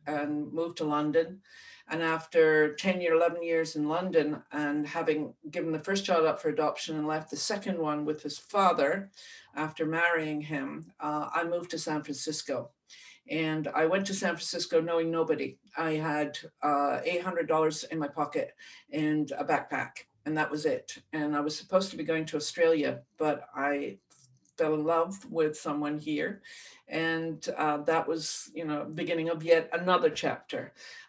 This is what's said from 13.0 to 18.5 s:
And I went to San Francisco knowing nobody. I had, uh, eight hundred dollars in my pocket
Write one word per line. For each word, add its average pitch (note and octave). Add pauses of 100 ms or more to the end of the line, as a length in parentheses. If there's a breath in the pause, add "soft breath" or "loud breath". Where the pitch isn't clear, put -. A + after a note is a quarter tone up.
And D#3
I D#3+
went G3
to G3
San F3
Francisco E3
knowing E3
nobody. D#3+ (220)
I D#3+
had, D3+ (260)
uh, C#3+
eight F3
hundred E3+
dollars D#3
in D#3+
my C#3+
pocket - (380 loud breath)